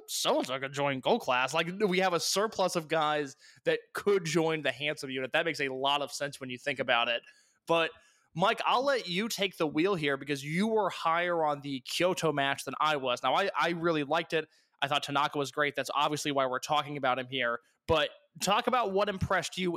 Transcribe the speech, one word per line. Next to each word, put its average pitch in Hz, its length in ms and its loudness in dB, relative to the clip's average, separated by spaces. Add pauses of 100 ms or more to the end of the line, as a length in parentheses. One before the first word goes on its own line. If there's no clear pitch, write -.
so-and-so 185 540 0
could 139 120 -6
join 139 280 0
Gold 202 220 2
Class." 127 300 2
Like, 165 160 0 (180)
we 180 120 2
have 185 160 4
a 160 60 2
surplus 196 560 0
of 160 100 -4
guys 151 480 0 (300)
that 160 160 0 (140)
could 196 300 2
join 160 380 0
the 139 80 0
handsome 139 400 -4
unit. 131 220 -4
That 165 120 4
makes 151 160 -2
a 139 80 0
lot 139 340 0
of 139 100 -6
sense 143 260 -6
when 131 100 -10
you 123 80 -8
think 131 220 -4
about 120 300 2
it. 117 120 -2 (460)
But, 165 240 2 (440)
Mike, 208 300 0
I'll 220 200 2
let 262 240 0
you 190 200 -2
take 196 300 -4
the 165 80 2
wheel 160 300 2
here 143 200 0
because 139 280 -6
you 175 240 0
were 214 200 2
higher 170 560 0
on 147 180 0
the 139 180 -6
Kyoto 165 520 0
match 139 320 0
than - 160 -8
I 151 160 2
was. 127 260 -2
Now, 131 120 2
I, 196 160 2 (100)
I 170 100 2
really 165 340 0
liked 165 280 -2
it. 156 140 0 (340)
I 139 60 0
thought 143 160 2
Tanaka 143 340 0
was 139 140 -2
great. 143 240 0
That's 131 200 -4
obviously 147 360 0
why 135 160 2
we're 127 140 -2
talking 147 360 -2
about 131 220 2
him 123 100 -6
here. 123 300 -2 (300)
But 151 220 2 (300)
talk 220 280 2
about 233 240 2
what 202 160 2
impressed 190 500 -2
you 180 180 -2